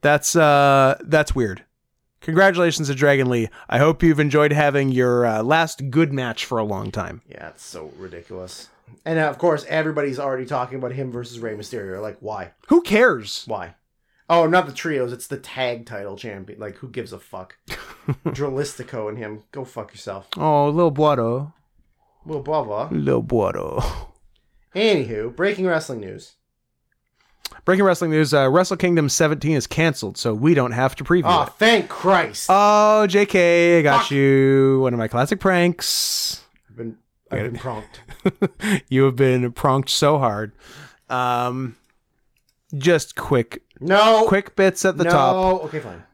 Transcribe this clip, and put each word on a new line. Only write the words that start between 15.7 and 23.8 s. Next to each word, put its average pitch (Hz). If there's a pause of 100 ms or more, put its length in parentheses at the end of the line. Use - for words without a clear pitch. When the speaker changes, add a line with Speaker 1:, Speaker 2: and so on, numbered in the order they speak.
Speaker 2:
title 101
champion. 101
Like, 104
who 131
gives 113
a 92
fuck? -
Speaker 1:
<laughs> - (560)
Speaker 2:
Dralistico 135
and 107
him. 107 (100)
Go 139
fuck 113
yourself. 98 (100)
Speaker 1:
Oh, 147
Lil 165
Boito. 139 (720)
Speaker 2:
Lil 156
Boito. 135
Speaker 1:
Lil 135
Boito. - (680)